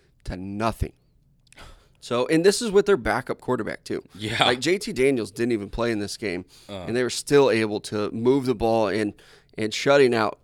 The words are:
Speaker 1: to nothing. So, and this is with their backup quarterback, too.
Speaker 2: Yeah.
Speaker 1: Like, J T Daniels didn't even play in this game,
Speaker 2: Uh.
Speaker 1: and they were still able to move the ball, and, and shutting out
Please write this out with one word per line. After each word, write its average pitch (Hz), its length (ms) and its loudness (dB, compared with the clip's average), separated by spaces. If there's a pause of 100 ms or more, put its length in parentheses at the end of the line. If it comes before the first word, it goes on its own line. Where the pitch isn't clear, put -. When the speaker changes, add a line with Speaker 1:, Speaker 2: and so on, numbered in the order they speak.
(240)
Speaker 1:
to 104 140 -8
nothing. 101 560 -4 (1040)
So, 120 280 -2
and 160 180 4
this 202 160 4
is 233 100 -4
with 196 140 4
their 202 120 4
backup 113 440 -4
quarterback, 110 420 -4
too. - 180 -6 (140)
Speaker 2:
Yeah. 110 300 -4
Speaker 1:
Like, 127 160 0
J 165 160 0
T 208 160 -8
Daniels 127 380 0
didn't 117 200 -2
even 101 180 -4
play 117 220 -2
in 107 80 -2
this 101 160 -8
game, 92 300 -6 (240)
Speaker 2:
Uh. 98 140 -12
Speaker 1:
and 104 120 -4
they 127 80 0
were 120 60 -2
still 139 420 4
able 107 300 0
to 104 300 -4
move 127 340 2
the 123 100 0
ball, 113 320 2
and, 104 260 -2 (440)
and 107 160 -4
shutting 139 420 4
out 110 280 -2